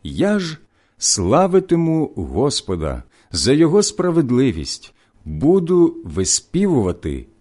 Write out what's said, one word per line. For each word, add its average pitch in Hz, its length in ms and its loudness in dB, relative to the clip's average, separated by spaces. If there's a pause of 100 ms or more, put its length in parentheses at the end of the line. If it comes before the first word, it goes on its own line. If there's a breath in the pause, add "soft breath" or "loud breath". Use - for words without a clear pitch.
Я 175 360 -2
ж 160 180 -8 (400)
славитиму 165 1160 2
Господа 80 880 -4 (280 soft breath)
за 87 220 0
його 165 300 4
справедливість, 131 1080 -2 (320)
буду 165 800 2
виспівувати 92 1200 -2 (160)